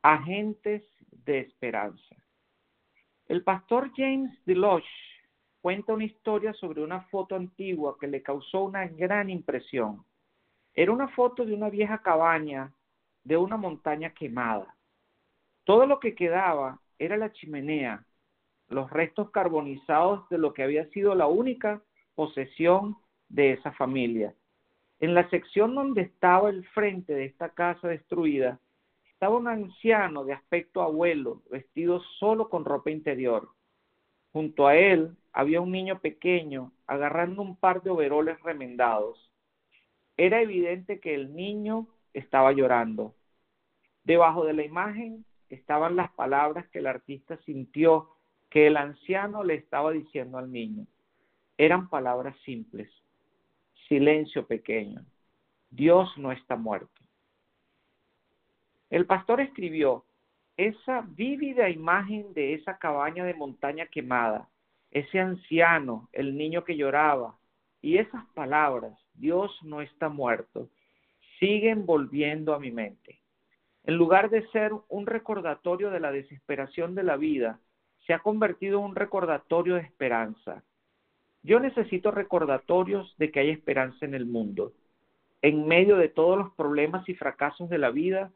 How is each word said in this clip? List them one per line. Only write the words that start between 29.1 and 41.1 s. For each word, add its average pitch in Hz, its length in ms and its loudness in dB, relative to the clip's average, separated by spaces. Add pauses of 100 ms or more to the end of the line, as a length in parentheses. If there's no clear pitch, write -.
estaba 214 260 0
un 240 100 -2
anciano 202 760 0
de 135 100 -4
aspecto 170 480 -4
abuelo, 156 680 0
vestido 170 520 -2 (180)
solo 220 300 0
con 160 160 -4
ropa 143 260 -4
interior. 131 580 -2 (840)
Junto 156 360 2
a 143 80 8
él 170 400 6 (180)
había 160 280 2
un 180 100 -4
niño 185 280 -4
pequeño 151 720 -4 (140)
agarrando 160 560 -2
un 185 140 -8
par 180 260 2
de 185 80 -4
overoles 156 540 0
remendados. 123 880 -2 (840)
Era 185 240 4
evidente 185 580 -2
que 160 140 -6